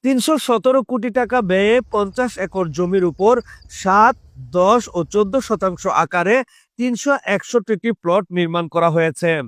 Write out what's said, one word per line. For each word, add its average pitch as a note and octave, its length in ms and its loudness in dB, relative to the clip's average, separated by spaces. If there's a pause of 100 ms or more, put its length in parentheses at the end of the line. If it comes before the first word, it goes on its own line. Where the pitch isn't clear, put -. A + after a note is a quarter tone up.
তিনশো C4+ 360 2
সতেরো B3+ 460 2
কোটি B3 260 -4
টাকা B3 320 -2
ব্যয়ে G3+ 400 2 (100)
পঞ্চাশ G#3 460 -4
একর F#3 300 -4
জমির F3+ 380 0
উপর G3+ 360 2 (280)
সাত, G#3 460 4 (220)
দশ F3+ 560 0
ও F3 100 -2
চোদ্দ G#3 360 0
শতাংশ F#3+ 480 -4
আকারে F3+ 560 0 (340)
তিনশো B3 480 -2
একষট্টিটি G#3+ 680 -2
প্লট F3+ 400 -2
নির্মাণ E3+ 360 -2
করা E3+ 220 0
হয়েছে। E3 580 0